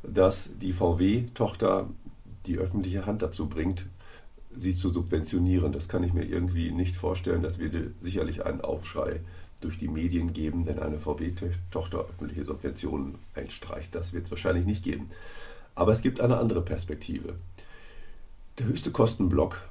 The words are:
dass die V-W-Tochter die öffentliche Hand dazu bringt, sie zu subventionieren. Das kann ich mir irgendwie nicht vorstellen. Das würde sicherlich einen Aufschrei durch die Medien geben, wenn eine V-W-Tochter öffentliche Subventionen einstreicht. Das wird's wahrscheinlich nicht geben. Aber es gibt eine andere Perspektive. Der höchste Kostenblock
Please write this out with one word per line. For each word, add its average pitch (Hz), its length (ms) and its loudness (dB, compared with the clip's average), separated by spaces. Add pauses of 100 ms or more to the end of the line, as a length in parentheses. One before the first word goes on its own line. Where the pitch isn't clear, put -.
dass 104 480 4 (100)
die 92 120 0
V-W-Tochter 95 1160 4 (560)
die 85 140 0
öffentliche 92 480 0
Hand 104 160 0
dazu 82 260 -2
bringt, 85 380 0 (680)
sie 92 200 0
zu 87 160 2
subventionieren. 85 840 4
Das 78 160 -4
kann 90 140 0
ich 87 100 2
mir 85 120 2
irgendwie 85 460 0
nicht 87 260 0
vorstellen. 87 460 0
Das 82 160 -2
würde 80 420 -2
sicherlich 90 440 -2
einen - 160 -2
Aufschrei - 600 -2 (420)
durch 82 160 -4
die 80 100 -4
Medien 82 460 0
geben, 78 320 0
wenn 78 140 -2
eine 76 180 -2
V-W-Tochter 82 1040 -2
öffentliche 76 440 -6
Subventionen 71 680 -4 (200)
einstreicht. - 600 -8
Das 85 180 -4
wird's 87 180 -6
wahrscheinlich 87 360 2
nicht 95 180 0
geben. - 240 -4 (680)
Aber 98 180 8
es 113 100 4
gibt 131 180 2
eine 120 160 6
andere 104 240 4
Perspektive. - 720 -4 (1200)
Der 120 80 0
höchste - 240 0
Kostenblock 92 680 4 (100)